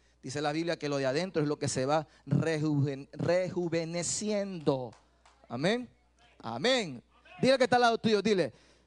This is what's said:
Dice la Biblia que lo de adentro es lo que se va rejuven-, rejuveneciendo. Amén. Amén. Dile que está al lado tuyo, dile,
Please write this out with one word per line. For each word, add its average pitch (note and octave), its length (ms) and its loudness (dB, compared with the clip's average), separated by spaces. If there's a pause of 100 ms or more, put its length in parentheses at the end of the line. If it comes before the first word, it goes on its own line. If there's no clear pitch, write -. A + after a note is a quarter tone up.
(240)
Dice C#3 160 -6
la D3 120 0
Biblia E3 260 -2
que D3+ 100 -6
lo C#3+ 100 -2
de C3+ 100 0
adentro E3 340 0
es D3 60 0
lo D3 100 -2
que D#3+ 100 -4
se C3 200 -2
va D#3 200 0 (200)
rejuven-, D3 840 0
rejuveneciendo. E3+ 1800 -2 (560)
Amén. G3+ 400 -2 (480)
Amén. F3 680 -2 (380)
Dile C4 160 4
que B3 60 4
está B3 140 4
al B3 40 4
lado A#3 160 4
tuyo, G#3+ 240 2
dile, F3+ 320 2 (340)